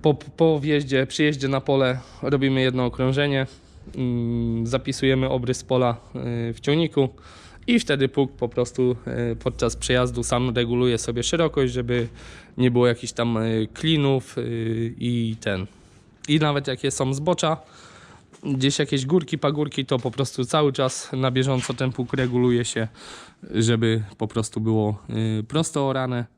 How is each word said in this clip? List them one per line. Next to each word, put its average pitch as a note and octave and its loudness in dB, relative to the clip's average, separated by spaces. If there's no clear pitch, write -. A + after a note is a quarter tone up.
Po, D3+ 6
po D#3+ 0
wjeździe, C#3 0
przyjeździe C#3+ 0
na C3+ 0
pole C3 2
robimy C3+ 2
jedno B2+ 2
okrążenie. C3 0
Mm, A#2 -2
zapisujemy C3 0
obrys B2+ -2
pola, B2 2
y, A2+ -6
w - -16
ciągniku D3 2
i A#3+ 4
wtedy C3+ 0
pług C3+ 0
po B2 -4
prostu, B2 0
y, A2+ -4
podczas A#2 -2
przejazdu B2 0
sam B2 0
reguluje A#2+ 2
sobie A#2+ -4
szerokość, D3 2
żeby A#2+ -2
nie B2 4
było B2 4
jakichś A#2 0
tam, A#2 0
y, A2 0
klinów, C#3 0
y, A2+ -4
i A#2 -2
ten. F#2+ -2
I D3 4
nawet C#3+ 2
jakie C3+ -2
są C3+ 0
zbocza, D#3 0
gdzieś C#3 0
jakieś C3+ 0
górki, D#3 0
pagórki, C#3+ -2
to C3+ 0
po A#2+ -2
prostu C3 -4
cały D3 2
czas - -2
na C3 0
bieżąco C3 0
ten B2+ -2
pług B2 -4
reguluje B2 2
się, A2+ -2
żeby A2+ 2
po A2 -4
prostu A2+ -4
było, A2 0
y, G#2+ -6
prosto C#3+ -2
orane B2+ -2